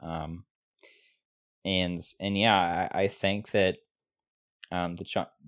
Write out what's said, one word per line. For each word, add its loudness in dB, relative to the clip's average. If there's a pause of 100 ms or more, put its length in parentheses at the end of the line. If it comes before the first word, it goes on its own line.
Um, -8 (1200)
and, 0 (200)
and -2
yeah, 4
I, 0
I 2
think -4
that, 4 (960)
um, -2
the -10
John, -4 (220)